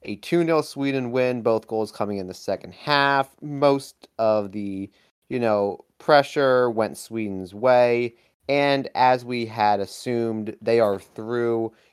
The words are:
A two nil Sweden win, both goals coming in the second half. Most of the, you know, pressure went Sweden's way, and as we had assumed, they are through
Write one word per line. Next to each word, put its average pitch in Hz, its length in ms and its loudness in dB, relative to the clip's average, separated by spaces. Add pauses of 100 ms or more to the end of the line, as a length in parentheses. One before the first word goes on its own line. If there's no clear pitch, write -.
A 104 120 -8
two 170 280 -2
nil 160 200 2
Sweden 135 480 -4
win, 127 320 0
both 113 240 0
goals 110 240 -4
coming 101 260 -6
in 95 80 -6
the 92 80 -12
second - 400 -8
half. 139 560 0 (140)
Most 139 640 -2 (100)
of 107 360 0
the, 98 360 -8 (400)
you 127 100 -4
know, 104 460 0 (140)
pressure 135 720 4
went 107 260 -2
Sweden's 98 560 -8
way, 120 640 2 (340)
and 139 460 0
as 127 280 4
we 120 220 -4
had 107 360 0
assumed, 113 800 -4
they 117 180 2
are 104 180 4
through 117 760 -4 (200)